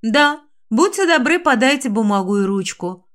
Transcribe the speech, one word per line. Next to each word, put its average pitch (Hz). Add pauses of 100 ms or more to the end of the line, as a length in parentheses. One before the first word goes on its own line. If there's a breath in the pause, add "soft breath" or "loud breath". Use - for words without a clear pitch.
«Да, 294 (300)
будьте 359
добры, 320
подайте 269
бумагу 202
и 196
ручку». 185